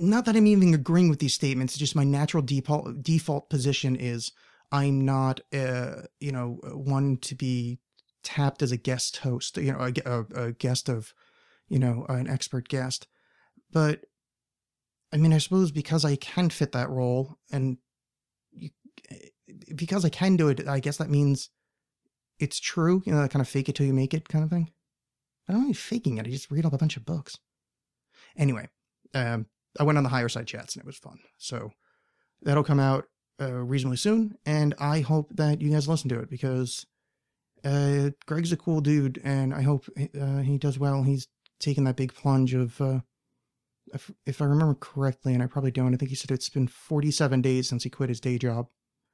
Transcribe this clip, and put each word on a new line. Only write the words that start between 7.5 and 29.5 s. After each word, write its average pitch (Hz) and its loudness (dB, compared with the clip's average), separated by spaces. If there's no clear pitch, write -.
tapped - -2
as 123 0
a 127 0
guest 127 -4
host, 123 -6
you 139 -2
know, - -6
a, 123 -4
a, 120 -6
a 120 -6
guest 123 -2
of, 117 -6
you 143 0
know, 123 0
an 127 -4
expert 131 -6
guest. 131 -6
But, 151 0
I 151 0
mean, 160 6
I 156 6
suppose 185 2
because 151 0
I 143 2
can 175 -2
fit - -2
that 131 -2
role, 127 -2
and 131 -2
you, 165 -16
because 170 -2
I 160 4
can 185 2
do 160 4
it, 143 0
I 139 -2
guess 143 -4
that 156 -4
means 143 2
it's - -4
true, 175 0
you - 0
know, 147 2
that 135 0
kind 143 0
of 127 -2
fake 135 -2
it 143 -4
till 143 2
you 135 2
make 135 0
it 160 -6
kind 156 0
of 156 -2
thing. 170 0
I 180 -2
don't 220 2
really 269 0
faking 147 -4
it, 110 -6
I 120 -6
just 135 -8
read 156 -2
a 160 2
bunch 139 0
of 113 -12
books. 156 -8
Anyway, 123 0
um, 117 -2